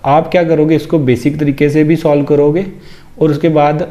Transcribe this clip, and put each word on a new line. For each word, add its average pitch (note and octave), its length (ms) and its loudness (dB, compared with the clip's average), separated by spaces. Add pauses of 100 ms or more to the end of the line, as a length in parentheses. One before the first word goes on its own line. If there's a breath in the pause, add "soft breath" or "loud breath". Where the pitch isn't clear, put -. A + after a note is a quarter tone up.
आप D#3 240 2
क्या F3+ 140 2
करोगे, D#3 320 2
इसको D3+ 240 -2
basic C3+ 400 0
तरीके C#3+ 300 0
से D#3 140 2
भी D#3+ 120 2
solve D3 280 0
करोगे D3 420 0 (540 loud breath)
और D#3 100 2
उसके D3 200 0
बाद D3+ 400 0